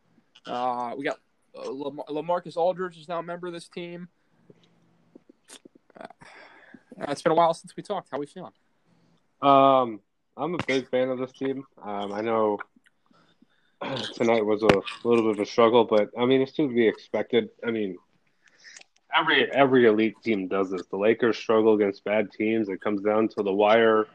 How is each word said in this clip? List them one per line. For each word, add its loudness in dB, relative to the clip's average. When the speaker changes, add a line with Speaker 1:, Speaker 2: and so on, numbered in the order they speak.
Speaker 1:
Uh, -6
we -10
got, -6
uh, -10
Lamar-, -10
LaMarcus -6
Aldridge -2
is -20
now -6
a -8
member -10
of -10
this -14
team. -14
Uh, -16
it's -8
been 0
a 2
while 4
since -18
we -16
talked. -10
How -8
we -8
feeling? -18
Speaker 2:
Um, 4
I'm -6
a -6
big -2
fan 0
of -6
this -8
team. -6
Um, -8
I -6
know 0
<clears throat> -10
tonight 0
was 0
a 0
little 4
bit 2
of -4
a 0
struggle, 4
but, 2
I 0
mean, 4
it's -2
to -2
be 2
expected. -2
I -2
mean, -4
every, 2
every 6
elite 4
team -2
does -2
this. -6
The -8
Lakers 0
struggle 4
against -2
bad -2
teams. -2
It -6
comes -4
down 0
to -8
the -2
wire, 4